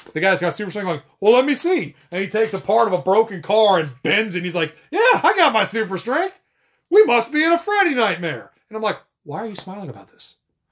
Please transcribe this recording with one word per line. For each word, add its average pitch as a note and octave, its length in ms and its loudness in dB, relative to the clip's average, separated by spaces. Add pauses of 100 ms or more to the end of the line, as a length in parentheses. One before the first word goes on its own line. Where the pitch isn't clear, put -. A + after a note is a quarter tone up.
(120)
The D#3 80 -6
guy's F#3 200 2
got E3+ 140 -2
super G3+ 160 -8
strength, G3 180 -6
like, D#3 140 -4 (180)
"Well, G#3 120 6
let B3+ 120 4
me C#4+ 120 0
see." D4+ 400 -2 (160)
And F3+ 100 -4
he F#3+ 60 -6
takes A3 260 -2
a F3 60 -6
part A3 260 2
of F#3+ 60 -2
a E3+ 100 0
broken G3+ 400 2
car G#3 380 4
and D3+ 100 -4 (120)
bends G3 320 0
it. F3+ 40 -4
And E3+ 60 -6
he's F3 100 -6
like, E3 220 -4 (140)
"Yeah, F4 100 -2
I A4+ 360 2
got D#4 160 4
my A3 120 2
super F#3+ 340 -4
strength. D4+ 400 -4 (520)
We G#4+ 140 8
must A#3+ 280 0
be D4+ 100 0
in E4 100 2
a E4+ 60 2
Freddy F#4+ 360 0
nightmare." E3+ 580 -2 (160)
And G#3+ 80 -12
I'm G#3+ 60 -10
like, G#3 160 -2 (260)
"Why C#3+ 140 -10
are A3+ 100 -8
you G#3 80 -12
smiling F#3+ 340 -14
about G2 180 -18
this? - 280 -20 (360)